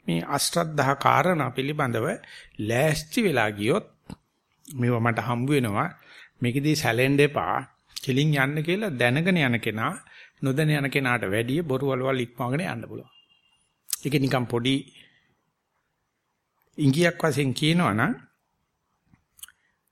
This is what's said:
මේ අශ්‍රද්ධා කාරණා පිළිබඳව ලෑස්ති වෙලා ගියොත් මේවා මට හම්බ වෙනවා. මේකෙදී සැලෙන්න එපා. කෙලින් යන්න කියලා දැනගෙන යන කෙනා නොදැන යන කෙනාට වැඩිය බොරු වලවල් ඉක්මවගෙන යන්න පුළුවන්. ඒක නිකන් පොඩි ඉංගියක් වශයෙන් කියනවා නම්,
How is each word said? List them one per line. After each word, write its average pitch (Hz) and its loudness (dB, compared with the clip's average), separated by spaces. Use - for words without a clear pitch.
මේ 170 -2
අශ්‍රද්ධා 143 0
කාරණා 139 2
පිළිබඳව 135 -4
ලෑස්ති 135 0
වෙලා 131 2
ගියොත් 104 -2
මේවා 120 -2
මට 117 2
හම්බ 120 -4
වෙනවා. 123 0
මේකෙදී 139 0
සැලෙන්න 131 2
එපා. 110 2
කෙලින් 139 0
යන්න 143 0
කියලා 190 -2
දැනගෙන 139 2
යන 123 2
කෙනා 113 -4
නොදැන 147 0
යන 143 0
කෙනාට 127 0
වැඩිය 117 0
බොරු 135 -2
වලවල් 131 0
ඉක්මවගෙන 127 -4
යන්න 117 -6
පුළුවන්. 110 -16
ඒක 139 -2
නිකන් 131 0
පොඩි 120 0
ඉංගියක් 165 2
වශයෙන් 143 0
කියනවා 156 2
නම්, 131 2